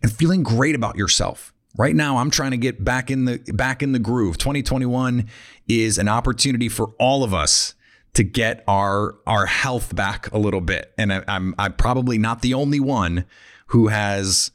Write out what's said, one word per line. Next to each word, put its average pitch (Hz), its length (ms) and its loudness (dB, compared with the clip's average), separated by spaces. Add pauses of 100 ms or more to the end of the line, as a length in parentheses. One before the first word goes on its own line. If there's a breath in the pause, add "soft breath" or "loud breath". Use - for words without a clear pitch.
and 110 100 2
feeling 170 300 2
great 131 320 2
about 113 220 -4
yourself. - 580 -2 (240)
Right 143 160 2
now, 143 240 2
I'm 135 120 0
trying 139 200 -2
to 127 60 -2
get 117 280 -2
back 127 280 -2
in 131 140 0
the, 120 120 -2 (160)
back 131 260 0
in 139 120 0
the 127 80 2
groove. 107 360 0
Twenty 139 260 -2
twenty-one 123 640 0 (400 loud breath)
is 113 300 2
an 101 100 0
opportunity 120 600 0
for 110 200 -4 (100)
all 131 240 2
of 107 100 0
us - 420 0 (380 soft breath)
to 107 120 2
get 113 420 -2
our, 101 580 -2
our 104 220 0
health 127 480 -4
back 101 380 -4
a 107 60 0
little 101 220 0
bit. 87 380 -2
And 104 140 2
I, 95 160 -2
I'm, 92 320 -2
I'm 101 140 -2
probably 123 440 2
not 113 240 0
the 127 120 2
only 143 260 0
one 95 440 0 (420 loud breath)
who 113 200 6
has 101 680 0